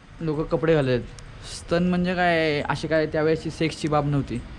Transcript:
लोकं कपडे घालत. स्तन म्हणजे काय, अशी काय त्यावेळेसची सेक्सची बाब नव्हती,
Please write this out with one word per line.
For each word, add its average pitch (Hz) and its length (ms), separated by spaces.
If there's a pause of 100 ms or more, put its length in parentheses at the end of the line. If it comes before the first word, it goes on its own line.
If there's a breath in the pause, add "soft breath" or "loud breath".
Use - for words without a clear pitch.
(200)
लोकं 156 240
कपडे 160 320
घालत. 127 260 (440)
स्तन - 380
म्हणजे 180 320
काय, 160 460
अशी 147 260
काय 156 180
त्यावेळेसची 156 440
सेक्सची 160 380
बाब 147 180
नव्हती, 135 360 (180)